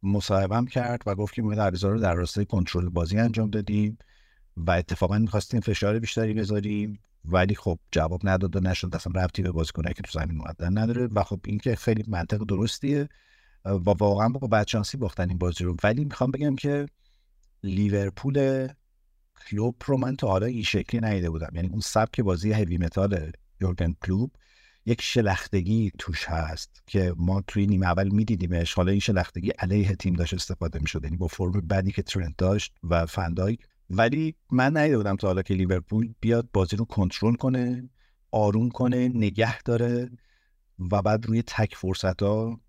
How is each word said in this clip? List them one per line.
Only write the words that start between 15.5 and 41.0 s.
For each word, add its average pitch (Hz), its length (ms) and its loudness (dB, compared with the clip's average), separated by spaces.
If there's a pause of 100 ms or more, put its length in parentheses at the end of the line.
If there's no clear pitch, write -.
رو. 87 200 0
ولی 117 200 4
می‌خوام 139 260 -2
بگم 139 260 0
که 143 300 -2 (760)
لیورپول 104 1040 0 (840)
کلوپ 110 260 -2 (100)
رو 139 100 2
من 127 200 -2
تا 120 120 -2
حالا 95 180 2
این 123 160 -4
شکلی 101 380 -2
ندیده 98 300 0
بودم، 80 220 -6
یعنی 85 160 -2
اون 104 120 -4
سبک - 400 0
بازی 98 320 0
هوی 92 260 0
متال 87 520 0 (300)
یورگن 87 340 0 (120)
کلوپ 98 240 0 (560)
یک 117 160 0
شلختگی 101 960 0
توش - 300 -6
هست 80 580 -6
که 92 300 2
ما 92 300 2
توی 101 200 0
نیمه 95 200 4
اول 92 220 2
می‌دیدیمش. 92 680 0
حالا 92 160 2
این 101 100 4
شلختگی 92 500 -2
علیه 98 460 0
تیم 92 180 0
داشت 85 200 0
استفاده 85 440 -4
می‌شد، 76 260 -4
یعنی 78 120 -4
با 90 100 -2
فرم 90 260 -2
بدی 95 400 0
که 101 100 -4
ترنت 82 360 -4
داشت 98 440 0
و 85 240 2
فندایک. 92 540 -2 (300)
ولی 131 440 2 (160)
من 131 260 4
ندیده 151 200 4
بودم 101 200 0
تا 101 100 -2
حالا 92 160 2
که 98 120 -2
لیورپول 95 680 0
بیاد 117 320 2
بازی 95 240 2
رو 113 80 0
کنترل 104 500 0
کنه، 127 560 -2 (400)
آروم 110 400 2
کنه، 127 380 2
نگه 110 540 0
داره 120 480 0 (680)
و 92 240 0